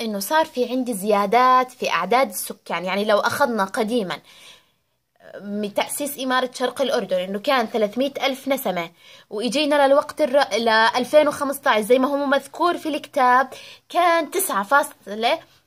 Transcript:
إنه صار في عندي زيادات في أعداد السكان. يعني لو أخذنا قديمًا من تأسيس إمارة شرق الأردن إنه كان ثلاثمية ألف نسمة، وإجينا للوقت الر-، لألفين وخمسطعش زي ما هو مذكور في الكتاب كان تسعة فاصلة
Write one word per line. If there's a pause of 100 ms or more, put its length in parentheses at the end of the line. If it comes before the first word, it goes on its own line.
إنه
صار
في
عندي
زيادات
في
أعداد
السكان.
يعني
لو
أخذنا
قديمًا (1200)
من
تأسيس
إمارة
شرق
الأردن
إنه
كان
ثلاثمية (100)
ألف
نسمة، (400)
وإجينا
للوقت
الر-،
لألفين
وخمسطعش
زي
ما
هو
مذكور
في
الكتاب (400)
كان
تسعة
فاصلة (280)